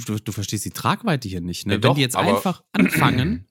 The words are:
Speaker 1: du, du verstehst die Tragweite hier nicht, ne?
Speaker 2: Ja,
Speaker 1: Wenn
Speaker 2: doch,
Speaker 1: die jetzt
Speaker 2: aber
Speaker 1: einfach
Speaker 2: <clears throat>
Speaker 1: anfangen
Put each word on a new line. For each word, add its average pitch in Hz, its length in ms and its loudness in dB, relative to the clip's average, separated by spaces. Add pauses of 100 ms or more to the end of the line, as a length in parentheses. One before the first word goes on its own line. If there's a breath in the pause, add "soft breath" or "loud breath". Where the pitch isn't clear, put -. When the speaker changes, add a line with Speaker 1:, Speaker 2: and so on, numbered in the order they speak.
Speaker 1:
du, 107 140 -4
du 104 140 -8
verstehst 104 320 -6
die 90 60 -8
Tragweite 156 580 -2
hier 92 120 -6
nicht, 85 260 -8
ne? 101 80 0
Speaker 2:
Ja, 104 80 0
Speaker 1:
Wenn 147 120 4
Speaker 2:
doch, - 0 -
Speaker 1:
die 143 60 2
jetzt 127 160 0
Speaker 2:
aber - 300 2
Speaker 1:
einfach 180 220 -4
Speaker 2:
<clears throat> - 40 -14
Speaker 1:
anfangen 151 800 2